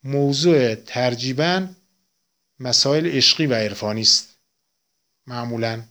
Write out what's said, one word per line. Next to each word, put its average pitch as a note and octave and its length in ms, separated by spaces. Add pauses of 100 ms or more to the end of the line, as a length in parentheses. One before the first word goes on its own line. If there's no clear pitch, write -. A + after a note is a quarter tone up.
موضوع C#3 680
ترجیع B2 600
بند F3+ 420 (800)
مسائل C#3 480
عشقی C#3+ 400
و B2+ 80
عرفانی G#2+ 460
است - 280 (960)
معمولاً. A#2 640